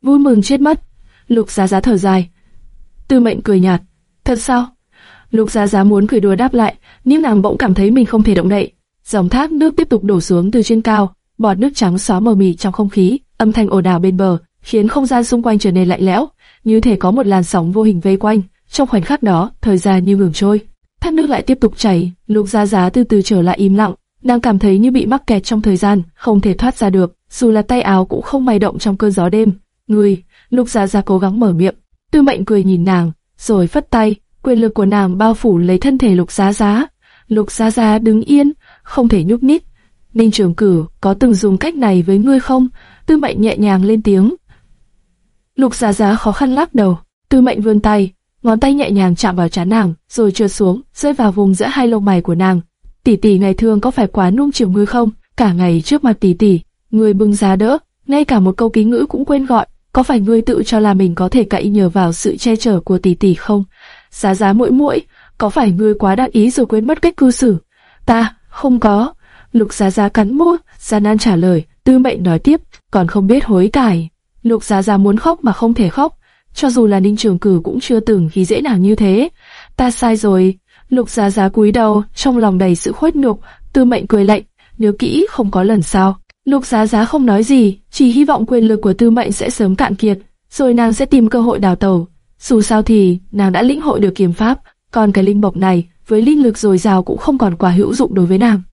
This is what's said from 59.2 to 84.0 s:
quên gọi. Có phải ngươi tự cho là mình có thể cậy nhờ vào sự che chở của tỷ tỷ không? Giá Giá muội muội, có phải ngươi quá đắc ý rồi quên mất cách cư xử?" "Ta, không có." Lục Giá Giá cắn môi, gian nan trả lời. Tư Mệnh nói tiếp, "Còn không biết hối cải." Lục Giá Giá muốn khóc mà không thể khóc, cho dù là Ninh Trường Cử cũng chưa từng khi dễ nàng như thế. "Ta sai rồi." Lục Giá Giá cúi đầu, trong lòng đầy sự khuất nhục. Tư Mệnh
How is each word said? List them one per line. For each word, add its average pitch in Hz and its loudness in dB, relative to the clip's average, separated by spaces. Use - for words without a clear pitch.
quên 277 -2
gọi. 240 -2
Có 262 2
phải 254 0
ngươi 220 2
tự 220 -2
cho 220 -2
là 208 2
mình 190 0
có 180 -2
thể 247 2
cậy 202 -4
nhờ 202 2
vào 170 0
sự - -6
che 226 -2
chở 214 0
của 180 -2
tỷ 180 0
tỷ 185 2
không? 208 -2
Giá 190 -2
Giá 196 0
muội 240 2
muội, 285 0
có 214 -2
phải 220 0
ngươi 208 0
quá 202 0
đắc 247 -2
ý 220 2
rồi 254 0
quên 220 -2
mất 311 -2
cách 339 0
cư 254 2
xử?" 233 0
"Ta, 226 0
không 247 -2
có." 220 0
Lục 220 0
Giá 196 -2
Giá 202 0
cắn 214 -2
môi, 339 2
gian 208 -2
nan 208 2
trả 214 0
lời. 170 0
Tư 262 4
Mệnh 254 -2
nói 165 0
tiếp, 311 2
"Còn 185 0
không 190 -2
biết 254 0
hối 202 2
cải." 185 0
Lục 226 -2
Giá 196 -2
Giá 202 0
muốn 202 2
khóc 330 -2
mà 233 0
không 226 -2
thể 220 0
khóc, 285 -4
cho 285 -2
dù 240 2
là 202 2
Ninh 208 0
Trường 190 -2
Cử 185 0
cũng - -6
chưa 233 -2
từng 202 0
khi 185 0
dễ 214 -2
nàng 240 0
như 202 2
thế. 214 0
"Ta 247 0
sai 226 -2
rồi." 190 0
Lục 247 -2
Giá 202 -2
Giá 196 0
cúi 208 2
đầu, 208 0
trong 254 -2
lòng 208 0
đầy 185 2
sự - -8
khuất 320 -2
nhục. 254 -2
Tư 262 2
Mệnh 240 -2